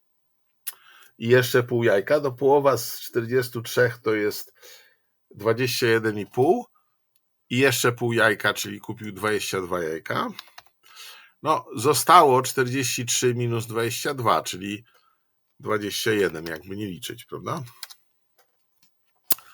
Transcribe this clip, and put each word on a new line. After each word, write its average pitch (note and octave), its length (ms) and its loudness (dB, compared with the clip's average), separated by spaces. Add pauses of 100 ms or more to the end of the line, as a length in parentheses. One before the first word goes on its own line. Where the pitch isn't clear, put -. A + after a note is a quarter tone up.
(1160)
i A2+ 100 -6
jeszcze B2 360 4
pół A#2+ 200 -2
jajka, A2 360 2
to C#3 120 -4
połowa C#3 460 4
z - 220 -8
czterdziestu A#2+ 640 -4
trzech A#2 360 0
to A2 160 -2
jest G#2 400 -4 (840)
dwadzieścia A#2+ 520 0
jeden A2 320 2
i G2 60 -6
pół F3 400 2 (840)
i A#2+ 80 -2
jeszcze C3 340 4
pół A#2+ 220 -2
jajka, G#2+ 400 2
czyli G2+ 260 -8
kupił G#2+ 320 -14
dwadzieścia G2 500 -4
dwa F2 220 -4
jajka. D#2+ 440 -6 (1160)
No, D3+ 220 0 (100)
zostało C#3+ 680 6
czterdzieści B2+ 640 -2
trzy B2 300 0
minus A#2 320 -2
dwadzieścia A#2 460 -4
dwa, G#2+ 300 2
czyli G2+ 400 -8 (760)
dwadzieścia G#2 520 -4
jeden, E2+ 340 0
jakby E2 320 -10
nie G#2+ 100 -8
liczyć, - 380 -12
prawda? G#2+ 380 -10 (1900)